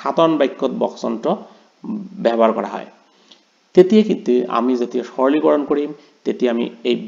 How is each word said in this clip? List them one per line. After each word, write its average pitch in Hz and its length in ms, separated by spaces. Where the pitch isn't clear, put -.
সাধাৰণ 160 360
বাক্যত 131 320
বচনটো 117 600
ব্যৱহাৰ 113 340
কৰা 107 160
হয়, 98 180
তেতিয়া 202 280
কিন্তু - 300
আমি 123 280
যেতিয়া 120 280
সৰলীকৰণ 147 480
কৰিম, 147 260
তেতিয়া 120 280
আমি 117 180
এই 123 120